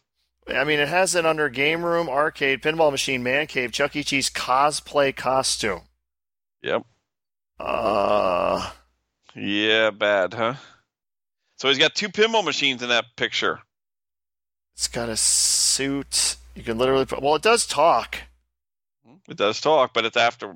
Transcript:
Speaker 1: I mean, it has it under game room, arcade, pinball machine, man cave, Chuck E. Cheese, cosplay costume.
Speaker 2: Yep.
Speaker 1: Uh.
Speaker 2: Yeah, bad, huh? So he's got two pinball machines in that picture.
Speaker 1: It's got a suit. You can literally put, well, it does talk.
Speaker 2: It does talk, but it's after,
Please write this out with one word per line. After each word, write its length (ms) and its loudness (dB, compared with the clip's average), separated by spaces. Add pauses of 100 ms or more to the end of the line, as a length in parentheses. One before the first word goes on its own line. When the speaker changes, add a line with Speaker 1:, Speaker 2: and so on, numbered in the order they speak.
(480)
Speaker 1:
I 160 -2
mean, 160 0
it 80 0
has 260 0
it 120 0
under 240 0
game 360 -2
room, 240 0
arcade, 540 0
pinball 280 4
machine, 300 -2
man 240 0
cave, 260 -4
Chuck 240 -2
E. 80 -4
Cheese, 280 -2
cosplay 840 0
costume. 680 -2 (800)
Speaker 2:
Yep. 200 -2 (760)
Speaker 1:
Uh. 1120 0 (640)
Speaker 2:
Yeah, 560 2
bad, 420 2
huh? 220 -2 (1040)
So 120 0
he's 80 4
got 180 2
two 140 -4
pinball 340 0
machines 380 -2
in 80 -6
that 160 0 (100)
picture. 440 -2 (1120)
Speaker 1:
It's 140 -6
got 220 -6
a 60 -6
suit. 1200 0 (200)
You 80 -16
can 140 -4
literally 280 2
put, 160 -6
well, 140 2
it 60 -2
does 240 2
talk. 520 2 (1120)
Speaker 2:
It 80 -12
does 240 0
talk, 320 4
but 100 0
it's 140 -2
after, 380 0